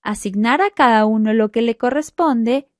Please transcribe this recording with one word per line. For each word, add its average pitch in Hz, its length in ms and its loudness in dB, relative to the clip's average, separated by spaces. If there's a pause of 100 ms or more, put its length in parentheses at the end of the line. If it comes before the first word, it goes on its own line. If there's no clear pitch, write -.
asignar 214 600 -2
a 403 80 0
cada 233 360 2
uno 220 280 0
lo 220 160 2
que 226 120 -2
le 233 160 -2
corresponde 262 880 -2 (120)